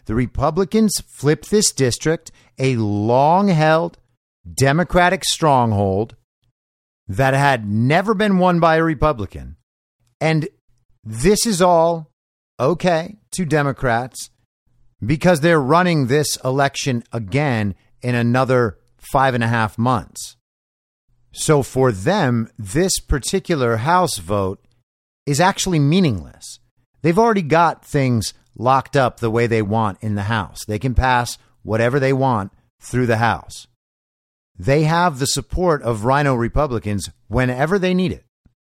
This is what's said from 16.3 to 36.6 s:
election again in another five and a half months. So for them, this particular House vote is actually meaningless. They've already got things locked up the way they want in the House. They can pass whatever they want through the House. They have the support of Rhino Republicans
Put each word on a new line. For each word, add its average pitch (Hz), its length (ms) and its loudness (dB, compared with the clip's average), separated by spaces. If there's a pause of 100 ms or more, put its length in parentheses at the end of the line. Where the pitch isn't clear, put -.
election 131 640 -2
again 113 640 -2 (280)
in 123 120 -4
another 120 640 2 (340)
five 135 220 2
and 117 100 -2
a 113 40 0
half 113 300 -2
months. - 580 -4 (960)
So 143 320 0
for 131 300 0
them, 120 640 -2
this 139 420 -4
particular 139 800 -2
House 165 400 0
vote 98 440 -4 (640)
is 143 140 -2
actually 180 400 0
meaningless. 139 800 0 (440)
They've 165 160 2
already 220 240 2
got 156 420 0
things 127 480 0 (240)
locked 131 400 0
up 123 220 0
the 117 100 -2
way 117 180 0
they 110 140 0
want 104 400 -2
in 107 140 -4
the 101 80 -4
House. 104 420 -6
They 107 140 -4
can 131 140 -4
pass 123 440 0 (240)
whatever 117 400 0
they 135 100 2
want 127 400 -2 (300)
through 123 240 -2
the 113 120 2
House. 110 500 -4 (920)
They 135 260 0
have 165 360 0
the 135 80 -2
support 156 560 -2
of 113 200 -4
Rhino 139 300 2
Republicans 117 760 -4 (180)